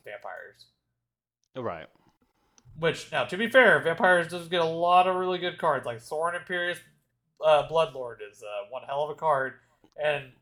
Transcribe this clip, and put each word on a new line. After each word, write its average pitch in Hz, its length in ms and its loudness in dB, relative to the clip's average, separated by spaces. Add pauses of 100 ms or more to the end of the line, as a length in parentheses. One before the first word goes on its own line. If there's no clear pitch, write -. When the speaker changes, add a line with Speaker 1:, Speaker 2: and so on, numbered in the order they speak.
Speaker 1:
Vampires. 98 640 -18 (880)
Speaker 2:
Right. 98 320 -8 (920)
Speaker 1:
Which, 156 340 -4
now, 135 140 -2
to 180 120 -6
be 226 120 -2
fair, 226 300 8
Vampires 170 480 2
does 175 200 -10
get 170 140 0
a 165 40 2
lot 175 420 4
of 185 80 0
really 185 220 -2
good 175 220 -6
cards. 147 260 0
Like, 117 160 -8
Sorin 165 340 -4
Imperious, 175 440 -6 (640)
uh, 151 240 4
Bloodlord 135 600 -4
is, - 160 -20
uh, 104 260 -10
one 127 140 -12
hell 139 200 -6
of 156 80 -6
a 147 40 -12
card. 135 440 -2 (360)
And 143 460 -4